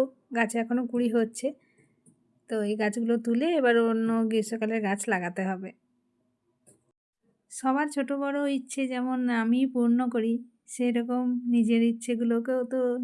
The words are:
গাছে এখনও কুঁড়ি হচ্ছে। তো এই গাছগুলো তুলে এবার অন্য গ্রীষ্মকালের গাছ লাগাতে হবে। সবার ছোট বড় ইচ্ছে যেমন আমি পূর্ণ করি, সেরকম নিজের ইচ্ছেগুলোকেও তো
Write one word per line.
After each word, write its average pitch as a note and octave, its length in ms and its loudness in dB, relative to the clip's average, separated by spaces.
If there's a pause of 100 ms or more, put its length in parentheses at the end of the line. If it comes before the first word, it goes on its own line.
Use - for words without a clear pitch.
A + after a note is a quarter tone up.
(360)
গাছে A#3 260 0
এখনও A#3+ 280 -2
কুঁড়ি A#3+ 260 0
হচ্ছে। A3+ 300 -2 (1040)
তো A3+ 40 -4 (160)
এই G#3+ 100 -2
গাছগুলো A3+ 340 0 (120)
তুলে A#3 200 2 (120)
এবার A#3+ 160 6 (160)
অন্য A3+ 180 0 (220)
গ্রীষ্মকালের A3 560 0
গাছ G3+ 140 0 (120)
লাগাতে F3+ 360 -2
হবে। F#3+ 220 -6 (1800)
সবার C4 420 0
ছোট C#4 140 -2 (140)
বড় C#4 160 -2 (180)
ইচ্ছে C4+ 260 -6 (100)
যেমন B3+ 260 -2 (240)
আমি A#3 180 2 (140)
পূর্ণ A#3+ 240 4 (160)
করি, A3+ 180 0 (420)
সেরকম B3 500 0 (300)
নিজের A#3 280 4 (100)
ইচ্ছেগুলোকেও A#3 680 -2 (120)
তো C4 80 0 (240)